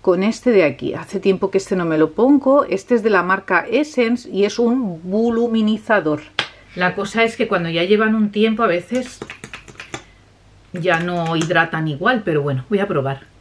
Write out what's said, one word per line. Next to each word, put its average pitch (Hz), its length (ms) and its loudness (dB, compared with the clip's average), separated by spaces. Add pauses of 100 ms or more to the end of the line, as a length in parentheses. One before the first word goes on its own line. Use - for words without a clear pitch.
con 185 240 2
este 226 260 0
de 196 140 6
aquí. - 300 -2
Hace 185 260 -8
tiempo 190 320 0
que 190 60 0
este 190 180 -2
no 175 80 0
me 160 120 0
lo 156 140 2
pongo. 269 540 4
Este 196 320 -2
es 208 80 0
de 226 60 4
la 185 120 4
marca 185 480 0
Essence 247 580 0
y 190 160 0
es 208 140 -2
un 233 500 0
voluminizador. 220 1120 0 (520)
La 180 220 -2
cosa 208 260 -2
es 226 140 0
que 226 100 0
cuando 175 220 -2
ya 170 160 0
llevan 214 320 2
un 208 160 0
tiempo, 220 320 0
a 214 40 2
veces 214 520 -4 (1500)
ya 170 260 0
no 170 380 -2
hidratan 160 500 0
igual, 202 380 0
pero 151 180 0
bueno, 135 260 -2
voy 202 120 0
a 202 80 -2
probar. 139 420 -4 (100)